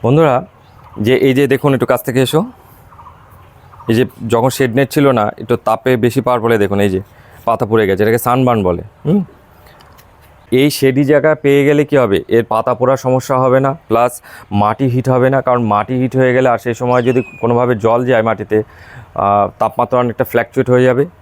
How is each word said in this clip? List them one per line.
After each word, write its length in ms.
বন্ধুরা, 420
যে 160
এই 180
যে 140
দেখুন, 260
একটু 120
কাছ 180
থেকে 180
এসো, 200
এই 60
যে 100
যখন 200
শেড 260
নেট 140
ছিল 220
না, 260
একটু 180
তাপে 420
বেশি 240
পাওয়ার 200
ফলে 160
দেখুন 220
এই 100
যে 100
পাতা 200
পুড়ে 220
গেছে, 160
এটাকে 140
সানবার্ন 460
বলে। 200
হুম, 180
এই 180
শেডি 340
জায়গা 320
পেয়ে 300
গেলে 200
কি 120
হবে, 300
এর 160
পাতা 300
পোড়ার 240
সমস্যা 400
হবে 220
না, 120
প্লাস 340
মাটি 340
হিট 240
হবে 200
না, 120
কারণ 220
মাটি 380
হিট 140
হয়ে 180
গেলে 160
আর 80
সেই 160
সময় 280
যদি 200
কোনোভাবে 340
জল 300
যায় 160
মাটিতে, 360
আহ, 440
তাপমাত্রা 400
অনেকটা 240
ফ্ল্যাকচুয়েট 460
হয়ে 140
যাবে 220